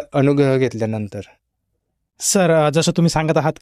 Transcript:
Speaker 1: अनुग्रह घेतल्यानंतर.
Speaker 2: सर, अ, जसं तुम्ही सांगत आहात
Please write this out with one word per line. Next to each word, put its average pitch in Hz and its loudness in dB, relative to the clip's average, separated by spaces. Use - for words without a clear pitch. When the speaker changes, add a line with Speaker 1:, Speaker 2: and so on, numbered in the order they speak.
Speaker 1:
अनुग्रह 139 2
घेतल्यानंतर. 110 -4
Speaker 2:
सर, 180 2
अ, 156 2
जसं 156 0
तुम्ही 170 2
सांगत 156 0
आहात 151 0